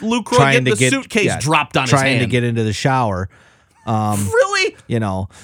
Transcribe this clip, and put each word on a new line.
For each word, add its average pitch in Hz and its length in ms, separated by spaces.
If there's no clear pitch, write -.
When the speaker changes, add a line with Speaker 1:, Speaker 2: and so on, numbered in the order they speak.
Speaker 1:
Lou 226 220
Croy 247 140
Speaker 2:
trying 139 160
Speaker 1:
getting 131 120
Speaker 2:
to 127 60
Speaker 1:
the 208 80
Speaker 2:
get, 127 140
Speaker 1:
suitcase 226 320
Speaker 2:
yeah, 95 140
Speaker 1:
dropped 151 380
on 139 60
his 127 80
Speaker 2:
trying 135 240
to 123 60
Speaker 1:
hand. 117 100
Speaker 2:
get 120 120
into 117 200
the 107 100
shower. 110 560
Um, 107 420
Speaker 1:
Really? 403 480
Speaker 2:
you 117 120
know, 95 300